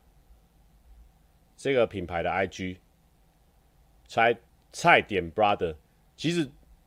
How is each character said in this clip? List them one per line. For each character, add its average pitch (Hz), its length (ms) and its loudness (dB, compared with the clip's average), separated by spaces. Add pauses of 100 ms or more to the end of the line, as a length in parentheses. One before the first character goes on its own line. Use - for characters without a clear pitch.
(1600)
这 139 160 -2
个 120 120 4
品 98 200 -6
牌 85 180 -4
的 85 80 -2
I 95 160 -2
G， 92 300 -10 (1300)
蔡， 117 300 2 (340)
蔡 160 300 4
点 87 280 -4
Brother。 95 460 0 (400)
其 156 160 -4
实 165 180 -2 (380)